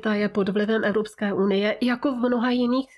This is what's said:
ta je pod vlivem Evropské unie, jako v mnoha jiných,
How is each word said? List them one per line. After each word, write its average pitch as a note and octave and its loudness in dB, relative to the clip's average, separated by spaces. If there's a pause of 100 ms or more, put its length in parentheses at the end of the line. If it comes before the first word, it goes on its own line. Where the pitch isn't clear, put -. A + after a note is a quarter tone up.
ta G#3+ 0
je G#3 0
pod G3+ 0
vlivem G#3 0
Evropské G#3+ -2
unie, G3 2
jako B3 0
v A#3+ -4
mnoha B3 0
jiných, B3 0